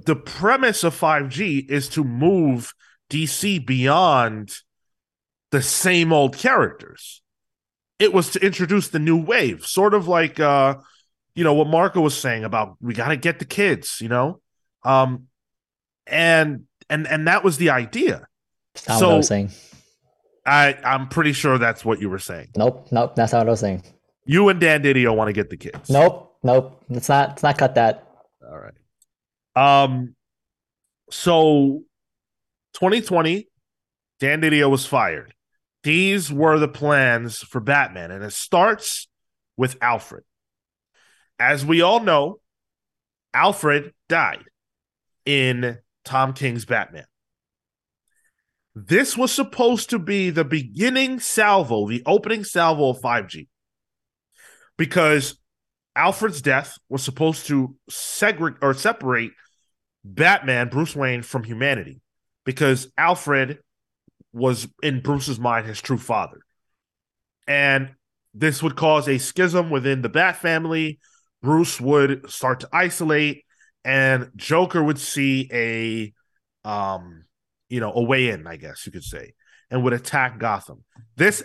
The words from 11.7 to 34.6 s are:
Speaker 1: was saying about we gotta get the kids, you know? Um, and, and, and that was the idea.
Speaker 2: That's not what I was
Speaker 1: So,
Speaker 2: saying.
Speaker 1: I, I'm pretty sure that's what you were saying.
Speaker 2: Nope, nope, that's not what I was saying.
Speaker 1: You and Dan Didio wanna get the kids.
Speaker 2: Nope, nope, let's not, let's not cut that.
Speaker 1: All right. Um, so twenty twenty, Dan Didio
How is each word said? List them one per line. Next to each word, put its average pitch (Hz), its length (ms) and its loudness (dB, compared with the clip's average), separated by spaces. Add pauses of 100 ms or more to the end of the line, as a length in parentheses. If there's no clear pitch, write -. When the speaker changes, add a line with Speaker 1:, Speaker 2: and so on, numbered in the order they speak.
Speaker 1:
was 147 160 2
saying 117 260 -4
about 107 380 -4
we 120 120 -8
gotta 123 240 -2
get 165 220 -4
the 131 60 -8
kids, 180 560 -2
you 113 80 -8
know? 127 320 -2 (420)
Um, 131 440 2 (800)
and, 156 580 2 (240)
and, 151 180 -4
and 156 200 -2
that 190 160 2
was 170 140 2
the 160 140 2
idea. 131 560 -2 (460)
Speaker 2:
That's - 140 -20
not 113 140 2
what 180 120 6
I 156 40 6
was - 80 2
Speaker 1:
So, - 40 -2
Speaker 2:
saying. 101 220 -2 (920)
Speaker 1:
I, 143 380 4
I'm 131 260 -2
pretty 151 240 0
sure 131 240 2
that's 117 260 0
what 110 160 0
you 101 100 -4
were 95 100 -6
saying. 85 360 -14
Speaker 2:
Nope, 117 360 0
nope, 120 240 0
that's 113 180 2
not 117 60 4
what 110 80 2
I 117 40 2
was 110 100 0
saying. 95 220 -4 (420)
Speaker 1:
You 190 240 4
and 180 100 0
Dan 156 240 4
Didio 123 320 2
wanna 107 180 0
get 101 160 -4
the 82 80 -14
kids. - 320 -16
Speaker 2:
Nope, 156 540 2
nope, 131 460 2
let's 120 200 -8
not, 139 220 4
let's - 120 -10
not 143 140 2
cut - 180 2
that. 117 320 2 (420)
Speaker 1:
All 78 100 -18
right. - 140 -20 (840)
Um, 131 580 4 (960)
so 156 720 4 (880)
twenty 196 260 2
twenty, 180 480 -2 (720)
Dan 147 220 0
Didio 147 280 4